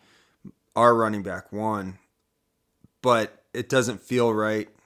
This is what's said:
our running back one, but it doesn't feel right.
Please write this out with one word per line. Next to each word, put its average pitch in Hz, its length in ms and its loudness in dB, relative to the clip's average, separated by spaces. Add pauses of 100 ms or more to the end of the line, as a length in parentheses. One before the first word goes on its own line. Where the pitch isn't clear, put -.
(760)
our 117 200 6
running 107 280 0
back 90 280 -10
one, 101 480 -6 (1040)
but 117 420 0 (100)
it 120 160 -8
doesn't 120 320 0
feel 120 320 0
right. 107 360 -2 (160)